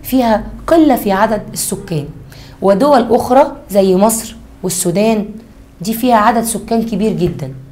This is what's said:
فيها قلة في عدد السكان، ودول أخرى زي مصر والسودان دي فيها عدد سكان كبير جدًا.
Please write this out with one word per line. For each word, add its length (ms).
فيها 400
قلة 280
في 160
عدد 300
السكان، 520
ودول 540
أخرى 400
زي 260
مصر 400
والسودان 640
دي 120
فيها 220
عدد 280
سكان 400
كبير 300
جدًا. 380